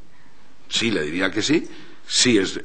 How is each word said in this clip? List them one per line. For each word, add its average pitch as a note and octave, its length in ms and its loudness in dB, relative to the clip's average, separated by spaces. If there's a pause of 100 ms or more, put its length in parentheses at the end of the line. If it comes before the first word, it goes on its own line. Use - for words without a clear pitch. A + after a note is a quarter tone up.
(680)
Sí, A2+ 240 0
le F2 100 2
diría F2 300 0
que G#2 100 0
sí, D3 260 2 (380)
sí A#2+ 320 6
es, F2+ 260 0